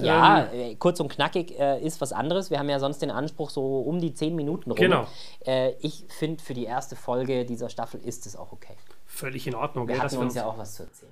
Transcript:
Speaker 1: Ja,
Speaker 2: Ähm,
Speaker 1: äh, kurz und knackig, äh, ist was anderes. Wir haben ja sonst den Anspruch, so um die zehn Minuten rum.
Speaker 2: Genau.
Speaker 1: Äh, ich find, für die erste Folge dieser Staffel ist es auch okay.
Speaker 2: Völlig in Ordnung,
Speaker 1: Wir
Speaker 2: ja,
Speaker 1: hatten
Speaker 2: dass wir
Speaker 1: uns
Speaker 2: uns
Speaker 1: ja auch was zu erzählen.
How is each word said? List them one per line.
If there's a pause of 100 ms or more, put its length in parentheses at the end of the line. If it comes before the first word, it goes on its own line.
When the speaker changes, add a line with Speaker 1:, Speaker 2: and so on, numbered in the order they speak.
Speaker 1:
Ja,
Speaker 2:
Ähm,
Speaker 1:
äh,
kurz
und
knackig,
äh,
ist
was
anderes.
Wir
haben
ja
sonst
den
Anspruch,
so
um
die
zehn
Minuten
rum.
Speaker 2:
Genau. (380)
Speaker 1:
Äh,
ich
find,
für
die
erste
Folge
dieser
Staffel
ist
es
auch
okay. (320)
Speaker 2:
Völlig
in
Ordnung,
Speaker 1:
Wir
Speaker 2:
ja,
Speaker 1:
hatten
Speaker 2:
dass
wir
Speaker 1:
uns
Speaker 2:
uns
Speaker 1:
ja
auch
was
zu
erzählen.